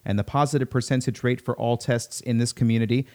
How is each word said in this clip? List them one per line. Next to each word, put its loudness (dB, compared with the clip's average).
and 0
the 0
positive 0
percentage -2
rate 0
for -4
all 0
tests -2
in 0
this 0
community 2